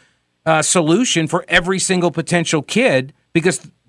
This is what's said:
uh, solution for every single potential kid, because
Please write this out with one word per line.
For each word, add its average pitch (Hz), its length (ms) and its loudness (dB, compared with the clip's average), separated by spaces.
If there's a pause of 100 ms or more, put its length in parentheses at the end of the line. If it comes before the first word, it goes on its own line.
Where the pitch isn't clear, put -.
(460)
uh, 160 160 2
solution 165 680 2
for 175 200 -2
every 180 320 -2
single 175 320 0
potential 165 500 -2
kid, 143 520 0 (200)
because 165 360 -2 (200)